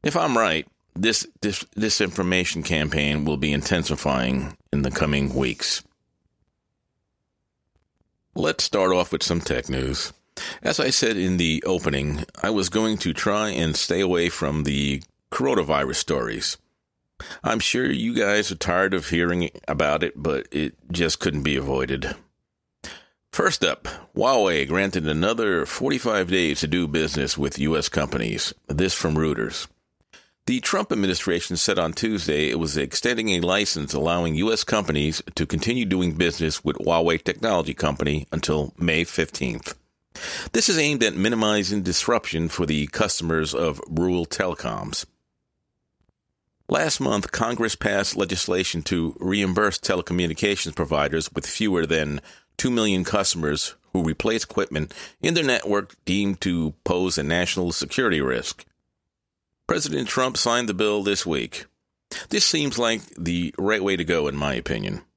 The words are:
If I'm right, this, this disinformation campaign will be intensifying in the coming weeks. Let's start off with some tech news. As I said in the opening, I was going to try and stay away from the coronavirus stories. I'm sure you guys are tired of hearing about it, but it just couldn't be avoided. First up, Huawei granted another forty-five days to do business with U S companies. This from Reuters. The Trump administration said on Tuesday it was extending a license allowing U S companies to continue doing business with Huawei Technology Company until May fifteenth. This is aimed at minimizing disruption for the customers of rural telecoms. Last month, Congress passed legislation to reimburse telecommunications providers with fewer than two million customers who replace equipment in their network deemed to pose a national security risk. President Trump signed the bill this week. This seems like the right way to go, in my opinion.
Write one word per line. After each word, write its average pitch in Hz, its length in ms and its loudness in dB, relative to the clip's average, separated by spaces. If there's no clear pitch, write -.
If 151 140 -2
I'm 165 200 2
right, 82 300 2
this, 107 320 0
this 104 200 -2
disinformation 92 880 0
campaign 76 600 0
will 76 120 0
be 71 160 0
intensifying 69 1040 0
in 71 100 0
the 67 80 0
coming 71 420 0
weeks. - 520 -2
Let's 113 300 0
start 95 280 4
off 90 200 2
with 78 100 0
some 85 180 0
tech 64 280 -4
news. 65 440 -2
As - 200 0
I - 100 2
said 113 260 2
in 92 200 2
the 80 280 2
opening, 76 600 0
I 101 80 2
was 98 180 2
going 107 300 2
to 82 160 -2
try 104 360 0
and 78 260 0
stay 90 240 0
away 90 280 2
from 76 360 -2
the 69 380 0
coronavirus 78 680 0
stories. 60 600 -2
I'm 113 180 0
sure 131 300 0
you 120 240 -2
guys 104 360 2
are 92 60 -6
tired 95 360 2
of 90 160 -2
hearing 87 400 2
about 76 340 2
it, - 140 -4
but 71 340 -2
it 73 240 -2
just 82 300 0
couldn't 73 240 0
be 69 120 2
avoided. 65 580 -2
First - 320 2
up, - 240 0
Huawei 98 520 4
granted 92 400 0
another 92 600 2
forty-five 120 600 0
days 87 320 2
to 78 60 0
do 85 200 0
business 76 500 0
with 69 220 -2
U 76 180 2
S 73 120 0
companies. 58 680 -2
This 87 280 0
from 78 200 0
Reuters. 73 520 0
The 127 140 0
Trump 196 320 -2
administration 92 640 0
said 92 220 2
on 82 140 0
Tuesday 80 560 0
it 62 100 0
was 78 200 0
extending 110 520 0
a 87 100 2
license 90 520 0
allowing 82 440 0
U 104 160 2
S 110 120 0
companies 80 580 0
to - 100 0
continue 117 400 -2
doing 90 280 2
business 80 520 0
with 76 140 -2
Huawei 82 440 2
Technology 92 520 0
Company 73 580 0
until 78 460 -2
May 82 260 2
fifteenth. - 720 -4
This - 180 4
is 170 80 4
aimed 147 240 2
at 101 120 2
minimizing 104 680 2
disruption 87 680 0
for 90 160 -2
the 73 220 0
customers 80 680 0
of 76 320 -2
rural 87 380 0
telecoms. 58 800 -4
Last 156 320 0
month, 107 320 0
Congress 113 440 0
passed 101 400 0
legislation 92 680 0
to 82 360 0
reimburse 98 580 2
telecommunications 90 960 0
providers 76 600 0
with - 120 -4
fewer 92 380 0
than 76 360 0
two 131 140 0
million 104 340 2
customers 82 720 0
who 92 100 0
replace 110 400 0
equipment 76 500 -4
in 170 140 2
their 170 100 2
network 101 500 0
deemed 98 340 2
to 82 320 0
pose 90 340 0
a 76 40 -2
national 87 480 0
security 82 500 0
risk. 64 440 -2
President 151 400 -2
Trump 127 300 0
signed 120 300 2
the 101 60 -2
bill 104 280 0
this 98 240 0
week. 67 400 -4
This - 160 2
seems 147 320 0
like 113 240 2
the 87 420 -2
right 101 260 2
way 98 100 2
to 85 100 -2
go, 80 220 2
in 69 80 -2
my 71 200 -2
opinion. 50 480 -4